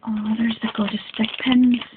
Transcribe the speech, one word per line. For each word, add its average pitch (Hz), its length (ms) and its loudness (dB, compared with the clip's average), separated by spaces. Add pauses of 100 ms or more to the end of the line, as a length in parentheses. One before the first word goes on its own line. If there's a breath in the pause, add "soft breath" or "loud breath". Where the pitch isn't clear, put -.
Oh, - 0 - (380)
there's 226 240 0
the 220 140 -4
gorgeous 208 240 -2 (140)
stick 220 140 -2 (160)
pins. 247 360 4 (160)